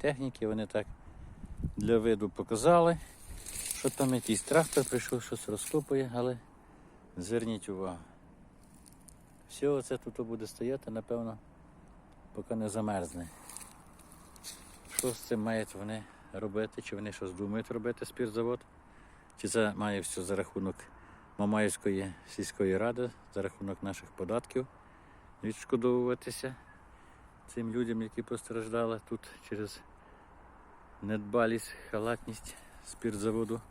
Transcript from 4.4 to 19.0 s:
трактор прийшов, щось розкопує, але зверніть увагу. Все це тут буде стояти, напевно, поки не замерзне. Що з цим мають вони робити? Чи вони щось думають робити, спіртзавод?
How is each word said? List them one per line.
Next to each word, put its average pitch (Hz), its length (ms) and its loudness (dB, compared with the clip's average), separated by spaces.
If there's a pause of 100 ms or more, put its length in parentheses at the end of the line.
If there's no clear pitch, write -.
трактор 151 420 6
прийшов, 123 380 0
щось - 260 -6
розкопує, 135 640 0
але 123 240 0 (800)
зверніть 110 520 -2
увагу. 92 300 -4 (1500)
Все 139 340 2
це 127 160 -2
тут 120 280 -6
буде 110 200 -4
стояти, 123 440 -4
напевно, 113 480 -4 (960)
поки 107 200 -4
не 110 140 0
замерзне. 92 600 0 (1600)
Що - 200 0
з 113 80 -4
цим 113 240 -2
мають 110 320 -2
вони 104 280 -6 (300)
робити? 107 500 -4
Чи - 140 -8
вони 104 160 -6
щось 95 200 -6
думають 101 380 -2
робити, 117 360 -4
спіртзавод? 117 540 -2 (760)